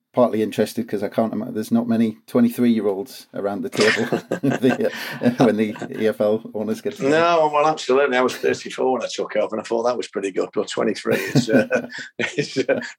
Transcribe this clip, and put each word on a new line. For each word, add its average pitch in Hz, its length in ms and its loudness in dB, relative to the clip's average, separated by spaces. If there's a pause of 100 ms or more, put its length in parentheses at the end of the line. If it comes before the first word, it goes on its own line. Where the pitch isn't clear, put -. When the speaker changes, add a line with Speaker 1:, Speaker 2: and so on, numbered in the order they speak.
(120)
Speaker 1:
partly 110 320 2
interested 110 440 -2
'cause 104 140 -4
I 101 60 -2
can't 113 240 0
imagine, 104 220 -6
there's 107 180 -6
not 117 160 2
many 113 300 0 (100)
twenty-three-year-olds 113 1040 2
around 98 280 -4
the - 80 -6
table - 360 2
<laughs> - 240 -4 (120)
the, 123 500 2 (300)
uh, 123 240 2
when 104 100 4
the 107 200 0 (220)
E 107 100 0
F 104 120 0
L 107 240 2 (100)
owners 107 280 -4
get 101 140 -4
together. 135 220 0
Speaker 2:
No, 165 360 4
well, 147 120 4
absolutely. 139 520 2
I 127 40 4
was 123 140 0
thirty-four 127 580 -2
when 113 100 -2
I 110 80 -4
took - 260 -6
over, 104 180 0
and 107 60 -4
I - 60 -16
thought 117 160 -2
that 120 140 0
was - 120 -6
pretty 98 220 -4
good. - 220 -4
But 101 140 -2
twenty-three 113 480 -2
is, 110 340 0
uh, 110 380 2 (160)
<laughs> - 160 -12 (180)
is, 147 200 -4
uh, 127 240 0 (180)